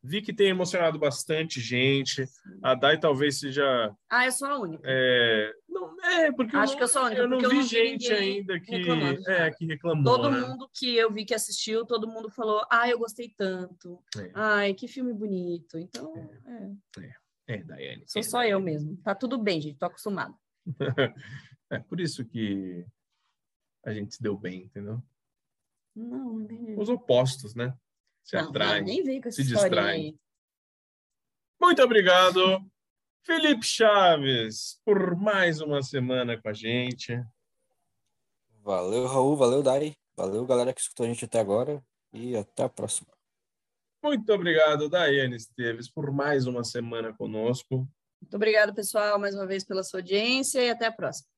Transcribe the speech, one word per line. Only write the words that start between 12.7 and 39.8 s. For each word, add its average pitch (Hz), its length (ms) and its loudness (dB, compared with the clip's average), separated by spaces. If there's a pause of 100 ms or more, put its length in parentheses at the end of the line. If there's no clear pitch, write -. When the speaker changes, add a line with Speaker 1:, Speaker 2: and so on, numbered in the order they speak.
Speaker 2:
eu 240 100 0
gostei 233 360 -8
tanto. 180 640 -8 (180)
Speaker 1:
É. 185 180 -12
Speaker 2:
Ai, 202 380 2
que 214 140 -10
filme 247 260 -6
bonito." 180 680 -6
Então, 294 340 -14 (320)
Speaker 1:
É. 202 560 -16
Speaker 2:
é. 165 60 -16 (420)
Speaker 1:
É, 117 60 -6
é, 92 80 -12
Daiane, 67 440 -16
Speaker 2:
Sou - 120 -6
Speaker 1:
é, 220 40 -8
Speaker 2:
só 240 160 -4
Speaker 1:
Daiane. 233 140 2
Speaker 2:
eu 196 60 0
mesmo. 156 380 -6
Tá 196 180 -4
tudo 254 220 -4
bem, 202 240 0
gente. 147 180 -10
Tô - 60 -4
acostumada. 175 480 -6 (320)
Speaker 1:
<laughs> 135 840 -4 (220)
É, 135 100 -6
por - 200 -10
isso 147 240 -4
que 98 640 -6 (1000)
a 107 80 -6
gente 101 220 -10
se - 80 -12
deu 101 140 -2
bem, 92 260 -10
entendeu? 104 400 -10 (880)
Speaker 2:
Não, 240 420 -10
não 220 80 -8
entendi. 226 340 -12
Speaker 1:
Os 208 100 -4
opostos, 127 680 0
né? 123 200 -6 (480)
Se - 140 -6
Speaker 2:
Não, 156 100 -2
Speaker 1:
atraem, 208 360 0
Speaker 2:
não, - 40 -4
nem 294 160 0
vem 269 160 -2
com 247 80 -8
essa 233 80 -8
Speaker 1:
se 143 60 -2
Speaker 2:
historinha 139 280 4
Speaker 1:
distraem. 101 420 0
Speaker 2:
aí. - 40 -20 (1400)
Speaker 1:
Muito 349 220 6
obrigado, 185 840 6 (600)
Felipe 302 400 2
Chaves, 151 1200 4
por 190 320 2
mais 190 420 2
uma 147 240 -2
semana 123 580 -2
com 113 60 -8
a 107 60 -4
gente. 120 680 -4 (1400)
Speaker 3:
Valeu, 101 420 0
Raul. 135 300 4
Valeu, 135 280 4
Dai. 143 300 2 (220)